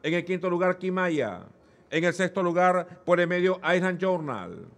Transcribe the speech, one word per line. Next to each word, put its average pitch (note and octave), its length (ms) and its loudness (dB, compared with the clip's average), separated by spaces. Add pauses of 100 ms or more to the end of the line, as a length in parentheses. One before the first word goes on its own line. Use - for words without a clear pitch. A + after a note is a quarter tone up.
En D#3+ 100 0
el F3 100 0
quinto F3+ 280 -4
lugar F3+ 260 0
Quimaya. E3+ 640 -2 (480)
En E3 140 0
el F3 100 2
sexto F#3 300 -2
lugar F3 600 2
por F3 160 4
el F3 80 2
medio F3+ 360 2
Island F3+ 360 0
Journal. A#2+ 680 -4 (100)